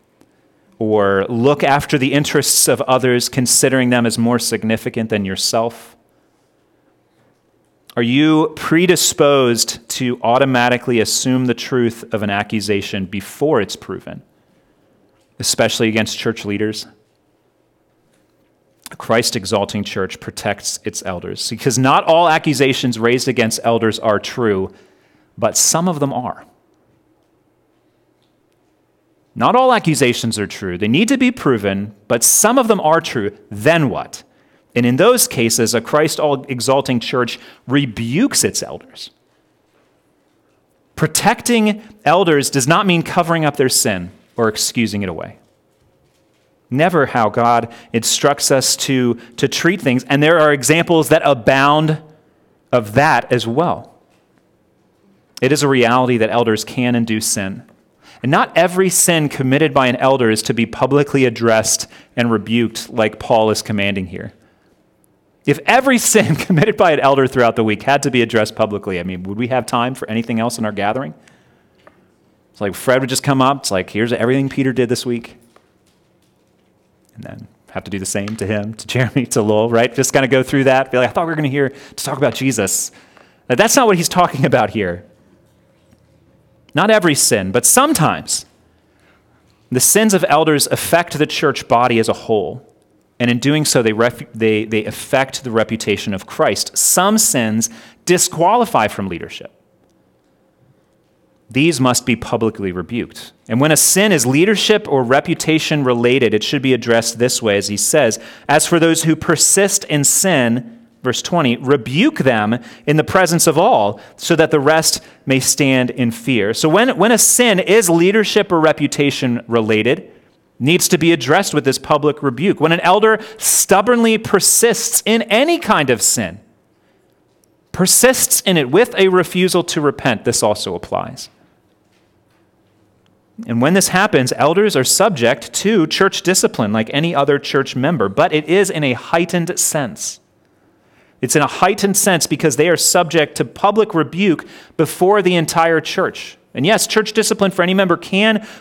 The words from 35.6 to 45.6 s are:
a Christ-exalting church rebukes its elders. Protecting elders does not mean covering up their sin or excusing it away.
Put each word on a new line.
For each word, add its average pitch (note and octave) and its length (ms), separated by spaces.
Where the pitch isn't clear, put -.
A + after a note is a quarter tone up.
a A2 60
Christ-exalting C3+ 1200
church B2 400
rebukes B2+ 800
its F#2+ 180
elders. - 480
Protecting G#3+ 880
elders D#3+ 460
does C3+ 180
not F#3+ 180
mean E3+ 160
covering E3 420
up C#3+ 120
their C3 120
sin F#2 440
or A#2 120
excusing G#2+ 540
it F#2+ 60
away. D#2+ 300